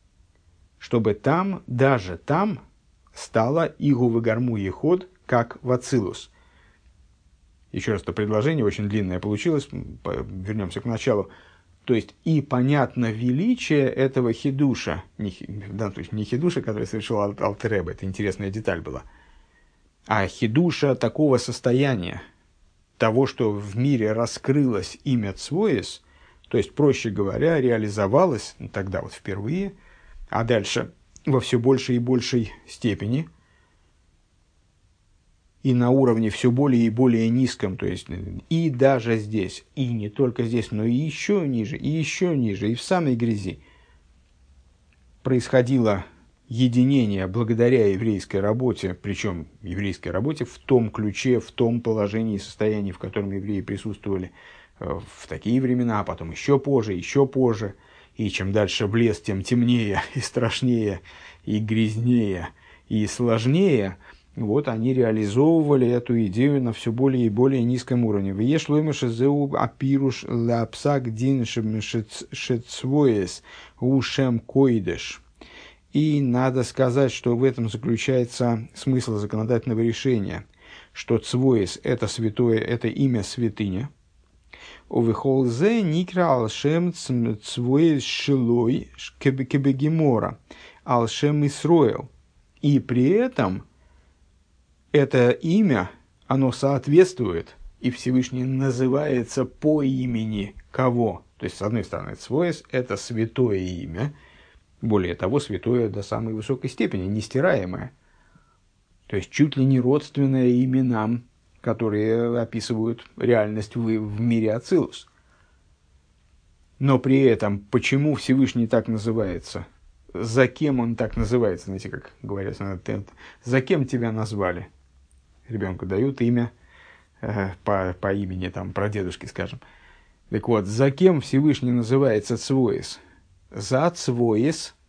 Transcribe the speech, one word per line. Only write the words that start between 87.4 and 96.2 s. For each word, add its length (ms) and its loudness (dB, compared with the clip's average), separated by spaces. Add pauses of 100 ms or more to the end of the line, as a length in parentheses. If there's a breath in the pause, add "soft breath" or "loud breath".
шилой 920 0
ш-, 240 -18
кебе-, 240 0
кебегемора, 960 2 (420 loud breath)
алшем 640 2
Исроэл». 640 2 (520)
И 200 4
при 300 2
этом 540 0 (1300)
это 360 6
имя, 600 2 (380)